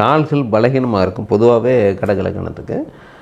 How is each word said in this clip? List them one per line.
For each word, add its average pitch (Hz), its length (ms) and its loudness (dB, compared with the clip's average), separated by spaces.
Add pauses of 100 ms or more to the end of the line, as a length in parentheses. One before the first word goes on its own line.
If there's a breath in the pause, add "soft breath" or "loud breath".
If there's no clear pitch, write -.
கால்கள் 143 420 0 (120)
பலகீனமா 120 500 0
இருக்கும். 92 280 -4
பொதுவாவே 117 420 4 (260)
கடக 98 260 0
லக்னத்துக்கு 92 520 -8 (440 loud breath)